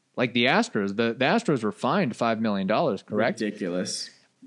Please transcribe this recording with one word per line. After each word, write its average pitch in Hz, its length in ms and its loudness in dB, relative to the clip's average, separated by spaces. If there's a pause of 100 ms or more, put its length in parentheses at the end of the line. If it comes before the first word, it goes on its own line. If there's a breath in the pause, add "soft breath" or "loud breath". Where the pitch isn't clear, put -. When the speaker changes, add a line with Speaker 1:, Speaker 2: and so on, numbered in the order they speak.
(160)
Speaker 1:
Like 127 180 0
the 120 120 4
Astros, 120 500 2
the, 113 220 2
the 127 80 2
Astros 156 380 2
were 107 80 0
fined 139 440 0
five 113 240 0
million 101 280 -2
dollars, 110 340 0
correct? 107 400 -2
Speaker 2:
Ridiculous. 98 680 -4 (380)